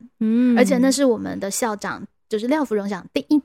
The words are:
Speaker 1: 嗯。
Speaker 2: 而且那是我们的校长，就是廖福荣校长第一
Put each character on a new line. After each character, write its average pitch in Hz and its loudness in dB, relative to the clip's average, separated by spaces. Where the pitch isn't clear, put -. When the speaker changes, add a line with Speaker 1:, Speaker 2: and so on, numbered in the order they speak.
Speaker 1:
嗯。 233 2
Speaker 2:
而 254 8
且 262 2
那 262 4
是 269 2
我 240 4
们 190 -8
的 196 -6
校 214 -4
长， 160 -10
就 214 -4
是 226 -6
廖 302 0
福 220 -4
荣 202 -2
校 202 -6
长 175 -12
第 - -2
一 302 4